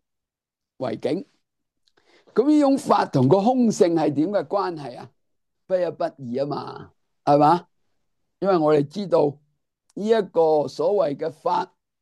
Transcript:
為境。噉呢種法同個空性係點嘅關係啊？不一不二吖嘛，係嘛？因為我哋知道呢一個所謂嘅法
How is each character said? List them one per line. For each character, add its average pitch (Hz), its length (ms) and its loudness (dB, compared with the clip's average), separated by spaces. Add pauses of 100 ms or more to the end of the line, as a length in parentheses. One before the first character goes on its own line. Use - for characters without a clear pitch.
(760)
為 113 200 -8
境。 147 280 -6 (1080)
噉 247 120 2
呢 302 120 4
種 277 180 2
法 202 280 0
同 131 220 0
個 185 140 4
空 240 300 2
性 170 240 2
係 151 180 0
點 156 160 -2
嘅 190 160 -4
關 185 300 -4
係 135 240 -14
啊？ - 120 -20 (560)
不 185 80 -2
一 175 160 0
不 - 120 -8
二 - 140 -4
吖 131 280 -6
嘛， 120 460 -10 (320)
係 147 140 4
嘛？ 156 300 4 (720)
因 190 100 -2
為 185 80 2
我 151 180 2
哋 143 100 2
知 196 220 -10
道 151 320 0 (540)
呢 190 120 -8
一 220 180 2
個 156 440 0
所 151 280 -4
謂 156 200 0
嘅 156 160 -8
法 175 420 -6 (280)